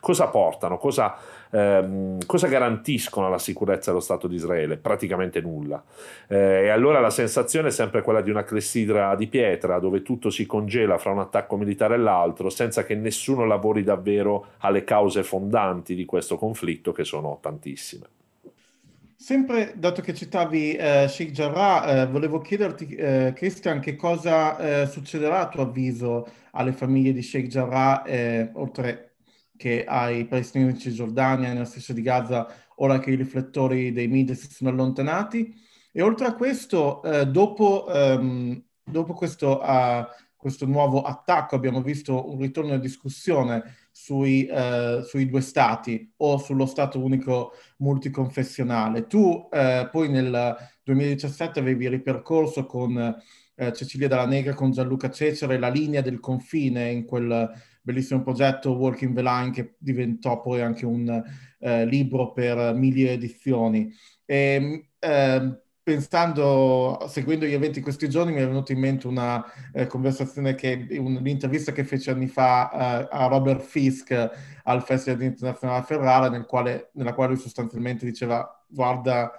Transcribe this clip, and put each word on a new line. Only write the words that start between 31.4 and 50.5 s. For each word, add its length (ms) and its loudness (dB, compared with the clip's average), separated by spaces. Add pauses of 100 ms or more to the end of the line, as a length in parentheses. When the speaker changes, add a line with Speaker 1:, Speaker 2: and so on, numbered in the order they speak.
Speaker 2:
nella 120 -4
striscia 280 -12
di 100 -6
Gaza, 440 0 (300)
ora 240 2
che 100 -4
i 60 2
riflettori 760 -2
dei 140 -2
media 300 2
si 160 -14
sono 180 -4
allontanati. 840 -2 (400)
E 80 -2
oltre 260 2
a 80 0
questo, 680 0
eh, 240 2
dopo, 680 4
ehm, 720 2 (220)
dopo 300 -2
questo, 460 0
ah, 480 2 (280)
questo 280 -6
nuovo 380 2
attacco, 540 0
abbiamo 260 0
visto 480 -4
un 100 -8
ritorno 300 -4
alla 80 0
discussione 960 -2 (160)
sui, 560 0
eh, 560 0
sui 260 -2
due 120 0
stati 800 0
o 200 2
sullo 260 0
stato 360 -2
unico 520 0 (260)
multiconfessionale. 1300 -2
Tu, 420 4
eh, 400 2
poi 180 0
nel 480 0 (280)